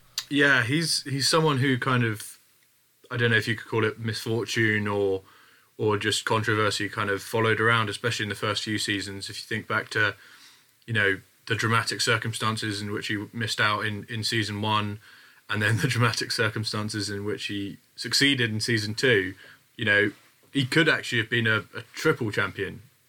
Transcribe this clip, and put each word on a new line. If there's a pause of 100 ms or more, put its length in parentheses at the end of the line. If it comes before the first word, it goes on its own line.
(300)
Yeah,
he's,
he's
someone
who
kind
of, (680)
I
don't
know
if
you
could
call
it
misfortune
or, (560)
or
just
controversy
kind
of
followed
around,
especially
in
the
first
few
seasons.
If
you (120)
think
back
to, (680)
you
know, (280)
the
dramatic
circumstances
in
which
he
missed
out
in,
in
season
one, (500)
and
then
<laughs>
the
dramatic
circumstances
in
which
he (180)
succeeded
in
season
two, (440)
you
know, (400)
he
could
actually
have
been
a, (140)
a (100)
triple
champion, (280)